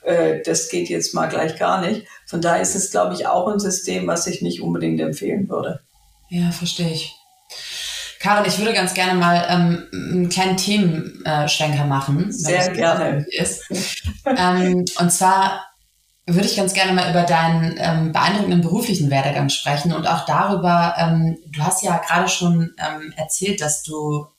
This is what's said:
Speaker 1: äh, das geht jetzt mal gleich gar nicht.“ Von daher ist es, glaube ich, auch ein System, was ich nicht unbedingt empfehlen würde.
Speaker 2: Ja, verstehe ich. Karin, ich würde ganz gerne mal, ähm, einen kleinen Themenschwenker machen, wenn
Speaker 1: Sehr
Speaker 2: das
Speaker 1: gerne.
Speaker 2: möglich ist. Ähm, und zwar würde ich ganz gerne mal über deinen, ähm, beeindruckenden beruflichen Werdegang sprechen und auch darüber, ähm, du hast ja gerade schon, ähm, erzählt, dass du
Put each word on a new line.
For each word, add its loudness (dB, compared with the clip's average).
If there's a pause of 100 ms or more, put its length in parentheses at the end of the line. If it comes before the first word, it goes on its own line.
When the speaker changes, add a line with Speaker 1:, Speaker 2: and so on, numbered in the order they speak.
Speaker 1:
äh, 2
das -2
geht -4
jetzt -4
mal 0
gleich -4
gar 0
nicht.“ -2 (200)
Von -6
daher 2
ist -2
es, -4
glaube 0
ich, -6
auch 0
ein 0
System, -2
was -2
ich -6
nicht -4
unbedingt -2
empfehlen -2
würde. -6 (500)
Speaker 2:
Ja, 0
verstehe -4
ich. -8 (1040)
Karin, 2
ich 0
würde 0
ganz 0
gerne 2
mal, 4
ähm, 2
einen -2
kleinen 2
Themenschwenker 0
machen, 0
wenn -4
Speaker 1:
Sehr 0
Speaker 2:
das -4
Speaker 1:
gerne. 2
Speaker 2:
möglich -4
ist. -4 (600)
Ähm, 2 (140)
und 4
zwar 4 (600)
würde 4
ich 0
ganz 0
gerne 2
mal 2
über 4
deinen, 2
ähm, 0
beeindruckenden 2
beruflichen 0
Werdegang 0
sprechen -2
und -2
auch 0
darüber, 2
ähm, 2 (100)
du -10
hast -2
ja 0
gerade 0
schon, 0
ähm, -8
erzählt, -4
dass -4
du -4 (120)